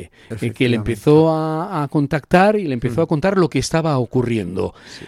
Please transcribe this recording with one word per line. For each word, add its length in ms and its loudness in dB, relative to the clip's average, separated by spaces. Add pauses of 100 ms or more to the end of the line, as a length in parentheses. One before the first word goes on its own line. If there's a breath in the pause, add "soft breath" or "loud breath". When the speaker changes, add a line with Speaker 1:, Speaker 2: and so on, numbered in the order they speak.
Speaker 1:
eh, 40 -20
que 200 -20
le 60 -10
Speaker 2:
Efectivamente. 560 0
Speaker 1:
empezó 400 4
a, 520 -4
a 40 -4
contactar 680 2
y 80 -4
le 80 -2
empezó 280 -2
Speaker 2:
Mm. 20 0
Speaker 1:
a 40 0
contar 300 0
lo 120 4
que 100 -2
estaba 400 -2
ocurriendo. 760 -2 (340 loud breath)